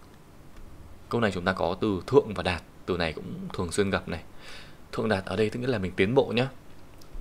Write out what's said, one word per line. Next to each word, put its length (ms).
Câu 120
này 120
chúng 120
ta 80
có 280
từ 260
thượng 280
và 80
đạt. 200
Từ 100
này 160
cũng 400
thường 200
xuyên 180
gặp 180
này. 140
Thượng 160
đạt 160
ở 120
đây 140
tức 100
nghĩa 60
là 120
mình 180
tiến 180
bộ 120
nhá. 220